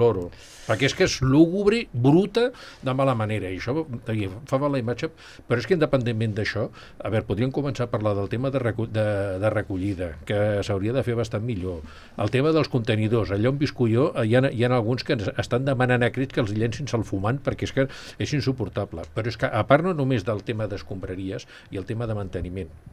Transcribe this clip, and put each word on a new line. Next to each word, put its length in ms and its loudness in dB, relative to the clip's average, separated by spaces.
loro, 220 4
perquè 240 2
és 80 -4
que 80 4
és 160 2
lúgubre, 600 6
bruta, 540 4
de 160 -2
mala 160 2
manera, 400 -2
i 80 -6
això, 140 -4
oye, 220 -2
fa 140 0
mala 180 0
imatge, 300 -4
però 160 0
és 80 -4
que 80 4
independentment 640 2
d'això, 240 -2
a 160 -8
veure, 160 0
podríem 240 0
començar 380 -2
a 20 -18
parlar 240 0
del 160 -2
tema 220 -2
de 80 0
recu-, 260 0
de, 160 0
de 100 4
recollida, 560 -2
que 140 0
s'hauria 320 0
de 80 2
fer 140 0
bastant 260 -2
millor. 380 -4
El 160 -2
tema 240 4
dels 160 0
contenidors, 640 2
allà 160 2
on 80 -2
visco 320 0
jo, 140 4
hi 80 2
ha, 160 6
hi 160 0
ha 140 4
alguns 260 0
que 140 0
ens 100 -4
estan 240 0
demanant 400 2
a 80 -
crits 160 -2
que 80 0
els 160 0
llencin 320 -2
se'l 160 0
fumant, 400 -2
perquè 240 -2
és 80 -8
que 80 4
és 160 -4
insuportable. 800 -2
Però 160 -4
és 80 -6
que, 80 -4
a 240 0
part 160 6
no 80 0
només 320 0
del 160 -2
tema 320 -4
d'escombraries 720 -8
i 80 -8
el 80 -6
tema 240 -4
de 80 -2
manteniment, 560 -6